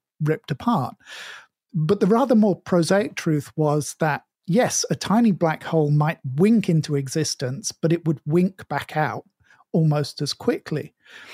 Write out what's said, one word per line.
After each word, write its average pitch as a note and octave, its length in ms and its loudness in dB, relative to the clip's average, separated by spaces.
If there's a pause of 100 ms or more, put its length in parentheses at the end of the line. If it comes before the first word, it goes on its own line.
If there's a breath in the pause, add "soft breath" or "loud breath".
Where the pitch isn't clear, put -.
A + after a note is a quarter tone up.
(200)
ripped D#3 300 -2
apart. D3+ 460 -2 (800 loud breath)
But E3 240 0
the G#3+ 80 2
rather A#3+ 280 4
more G#3 200 4
prosaic F#3+ 600 0
truth D3+ 400 -2
was D3+ 440 0
that, D3+ 260 -2 (200)
yes, G3+ 460 0
a - 40 -2
tiny A3 360 2
black D#3 320 0
hole D#3 260 0
might D3+ 340 0
wink F#3+ 460 2
into D#3 260 0
existence, C3+ 760 -6
but E3 200 -2
it E3+ 140 -2
would D#3+ 220 0
wink F3+ 400 0
back - 280 -6
out C#3 300 -2 (460 soft breath)
almost D3+ 500 0
as C#3+ 120 -4
quickly. - 600 -6 (400 loud breath)